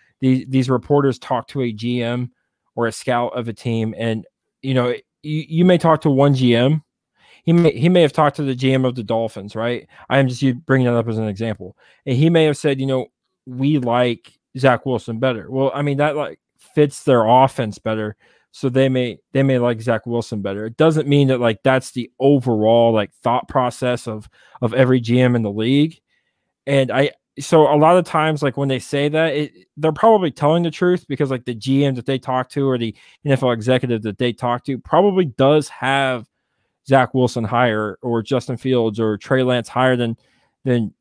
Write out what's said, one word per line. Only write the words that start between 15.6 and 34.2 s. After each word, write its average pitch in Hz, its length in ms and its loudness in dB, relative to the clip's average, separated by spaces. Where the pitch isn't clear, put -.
I 143 80 -6
mean, 143 160 -2
that, 147 180 0
like, 117 240 -8
fits 147 280 0
their 120 220 4
offense 123 540 2
better. 110 360 -6
So - 180 -4
they 131 200 2
may, 123 280 -2
they 135 120 0
may 131 160 2
like 120 220 -2
Zach 113 240 -2
Wilson 117 360 -6
better. 101 240 -6
It 117 120 -12
doesn't 156 300 2
mean 143 220 4
that, 127 100 0
like, 117 240 0
that's 131 280 0
the 123 280 -8
overall, 117 760 4
like, 104 200 -2
thought 123 240 -2
process 123 600 -4
of, 107 220 -12
of 113 120 -2
every 131 260 2
G 117 200 0
M 123 160 2
in 117 60 0
the 104 100 -4
league. 135 480 0
And 135 240 0
I, 131 200 -2
so 147 340 4
a 147 40 4
lot 165 200 6
of 175 60 2
times, 156 400 -2
like, 135 140 -2
when 139 100 -2
they 131 100 -2
say 143 300 -4
that, 156 260 -2
it, 147 200 -4
they're 156 160 0
probably 202 380 4
telling 160 320 2
the 170 60 -2
truth 175 380 0
because, 135 240 -2
like, 123 140 -6
the 123 100 -6
G 135 300 0
M 135 100 0
that 120 100 -10
they 135 140 -2
talk 127 300 -4
to 139 200 -2
or 127 80 0
the 113 160 -4
N 143 60 0
F 131 100 2
L 127 100 2
executive 120 520 0
that 107 160 -6
they 123 140 -2